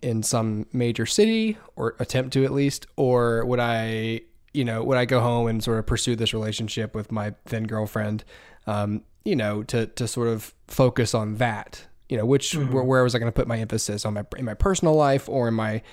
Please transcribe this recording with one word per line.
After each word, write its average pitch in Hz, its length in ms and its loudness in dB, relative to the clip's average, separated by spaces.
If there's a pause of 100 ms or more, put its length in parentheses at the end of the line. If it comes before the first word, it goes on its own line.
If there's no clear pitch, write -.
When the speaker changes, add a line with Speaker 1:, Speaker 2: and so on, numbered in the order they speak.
Speaker 1:
in 113 200 0
some 110 500 0
major 120 340 0
city, 220 500 2 (200)
or - 220 -4
attempt 131 360 -2
to 135 100 4
at 131 80 0
least, 139 340 0 (100)
or 120 500 2
would 123 120 0
I, 113 640 -2 (320)
you 139 120 0
know, 113 200 -2
would 127 140 2
I 123 80 2
go 127 140 4
home 120 280 2
and 110 160 -2
sort 113 140 0
of 107 80 -2
pursue 120 280 0
this 110 200 0
relationship 110 600 -4
with 107 160 -8
my 104 240 -4 (120)
then 110 180 -4
girlfriend, 107 580 -4 (440)
um, 104 360 -2 (220)
you 196 100 0
know, 107 300 -2
to, 113 220 -2
to - 200 -6
sort 117 220 -2
of 113 260 -4 (140)
focus 127 460 2
on 107 240 -2
that, 113 480 -4 (220)
you 131 100 -4
know, 107 80 0
which, 135 260 2
Speaker 2:
Mm-hmm. 139 200 -2
Speaker 1:
where, 131 120 2
where 131 180 4
was 123 120 2
I 123 40 0
gonna 117 140 -2
put 123 160 0
my 117 100 -2
emphasis 107 460 -4
on 107 100 -2
my, 104 100 -6 (120)
in 131 80 -6
my 107 100 -6
personal 175 400 4
life 139 340 4
or 123 200 0
in 113 60 2
my 110 280 -2 (100)